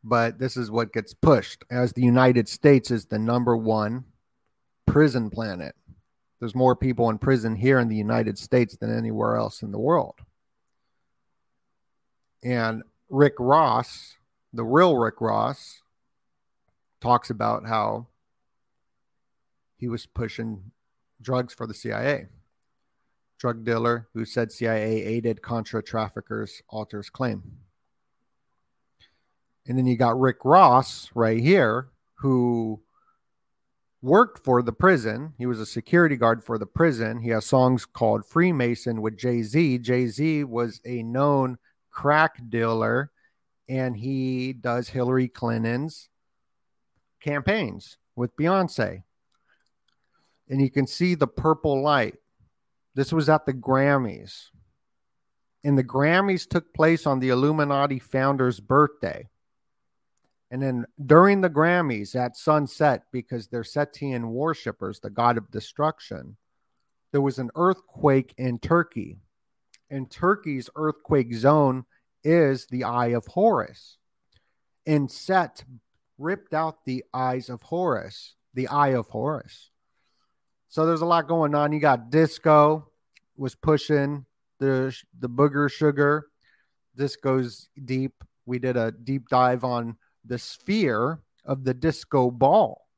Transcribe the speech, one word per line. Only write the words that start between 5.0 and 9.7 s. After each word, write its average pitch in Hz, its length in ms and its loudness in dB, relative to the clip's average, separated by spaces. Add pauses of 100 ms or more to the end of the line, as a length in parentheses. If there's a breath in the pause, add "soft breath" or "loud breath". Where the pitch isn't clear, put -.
planet. 95 480 -8 (640)
There's 117 140 -8
more 127 200 4
people 120 360 0
in 110 80 -4
prison 113 360 0
here 127 240 4
in 120 100 2
the 107 80 -2
United 107 420 -2
States - 360 0
than 113 220 -6
anywhere 113 400 -2
else 110 260 -6
in 104 100 -10